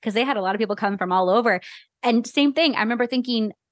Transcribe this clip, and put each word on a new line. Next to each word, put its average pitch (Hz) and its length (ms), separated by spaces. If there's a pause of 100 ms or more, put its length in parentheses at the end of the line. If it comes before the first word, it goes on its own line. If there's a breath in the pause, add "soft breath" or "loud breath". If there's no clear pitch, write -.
'cause 220 120
they 226 100
had 262 140
a 202 40
lot 190 120
of 208 60
people 208 160
come 202 220
from 180 140
all 185 180
over. 214 300 (440 loud breath)
And 240 220
same 285 280
thing, 311 220
I - 40
remember 233 280
thinking, 240 460 (180)